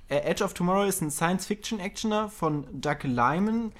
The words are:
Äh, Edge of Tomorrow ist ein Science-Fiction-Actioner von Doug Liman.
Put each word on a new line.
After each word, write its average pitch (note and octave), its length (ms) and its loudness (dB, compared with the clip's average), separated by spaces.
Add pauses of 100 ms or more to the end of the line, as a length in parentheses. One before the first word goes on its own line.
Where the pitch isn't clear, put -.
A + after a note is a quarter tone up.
Äh, C#3 100 0
Edge E3 260 0
of G3 100 -2
Tomorrow F#3+ 320 4
ist F#3+ 160 0
ein D3+ 80 0
Science-Fiction-Actioner G3+ 1200 -2
von D3+ 440 -2
Doug D3 320 -2
Liman. F3 760 2